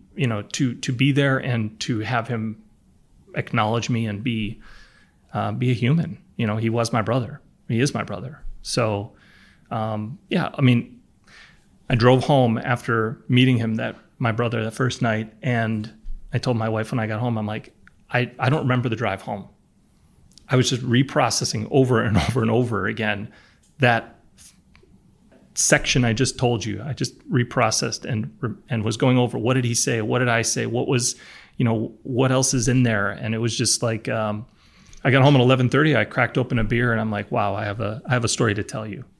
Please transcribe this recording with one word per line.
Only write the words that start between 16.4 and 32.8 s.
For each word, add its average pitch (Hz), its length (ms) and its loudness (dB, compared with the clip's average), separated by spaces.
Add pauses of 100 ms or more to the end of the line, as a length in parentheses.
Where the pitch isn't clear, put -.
my 110 100 -2
wife 110 240 -4
when 120 60 -2
I 110 80 -2
got 107 140 -4
home, 117 180 -2
I'm 107 80 -4
like, 110 260 -10 (380)
I, 123 280 0
I - 100 0
don't 147 120 0
remember 123 280 0
the 113 80 -2
drive 101 260 -4
home. 104 260 -10 (1000)
I 135 80 2
was 127 140 4
just 120 120 -2
reprocessing 123 880 0
over 127 320 4
and 113 140 2
<laughs> 73 120 2
over 117 140 0
and 113 80 2
over 110 360 0
again 107 460 -4 (460)
that 120 420 2 (1300)
section - 500 2
I 113 80 2
just 123 260 -2
told 120 260 0
you. 101 180 -6
I 139 100 -8
just - 260 -8 (120)
reprocessed 117 720 0
and 110 360 -6
re-, 113 140 -4 (140)
and 113 160 -2
was 113 120 0
going 127 220 4
over, 120 200 0
what 120 160 0
did 127 100 2
he 120 100 0
say? 117 280 -2
What 123 180 0
did 123 80 2
I 113 140 2
say? 113 240 -2
What 117 200 -2
was, 123 300 0 (400)
you 131 80 0
know, 113 280 0 (100)
what 131 280 0
else 131 240 2
is 127 140 0
in 127 140 4